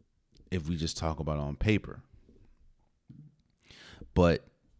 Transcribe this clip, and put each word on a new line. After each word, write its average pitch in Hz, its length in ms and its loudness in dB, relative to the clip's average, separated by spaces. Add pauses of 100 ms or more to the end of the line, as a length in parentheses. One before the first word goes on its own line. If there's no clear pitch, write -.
(520)
If 82 160 -4
we 87 80 -2
just 80 220 -4
talk 80 220 -4
about 76 180 -2
on 73 180 -4
paper. - 460 0 (2000)
But 85 300 4 (360)